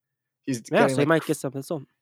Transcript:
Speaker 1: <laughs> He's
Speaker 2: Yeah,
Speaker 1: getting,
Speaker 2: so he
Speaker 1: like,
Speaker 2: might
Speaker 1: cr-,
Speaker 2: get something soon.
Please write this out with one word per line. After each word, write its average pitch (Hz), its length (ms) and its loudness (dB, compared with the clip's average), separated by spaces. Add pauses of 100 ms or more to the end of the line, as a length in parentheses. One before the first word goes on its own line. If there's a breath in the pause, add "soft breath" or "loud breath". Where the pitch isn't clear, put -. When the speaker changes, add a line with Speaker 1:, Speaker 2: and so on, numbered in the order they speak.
(120)
Speaker 1:
<laughs> - 340 -20
He's 123 240 -4
Speaker 2:
Yeah, 165 120 2
Speaker 1:
getting, 226 80 6
Speaker 2:
so 131 40 0
he 143 60 0
Speaker 1:
like, 143 80 4
Speaker 2:
might 160 140 4
Speaker 1:
cr-, - 60 -10
Speaker 2:
get 156 80 0
something 135 260 -8
soon. 151 240 -8 (140)